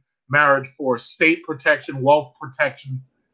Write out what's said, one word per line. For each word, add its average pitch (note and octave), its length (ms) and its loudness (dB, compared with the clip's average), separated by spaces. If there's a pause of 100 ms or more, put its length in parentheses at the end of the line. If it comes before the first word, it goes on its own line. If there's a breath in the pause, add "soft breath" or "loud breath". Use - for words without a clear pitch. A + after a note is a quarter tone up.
(280)
marriage C#3 480 2
for B2+ 220 -2
state E3 460 0
protection, C#3+ 580 -2
wealth C#3+ 360 2
protection. C3 640 -6 (340)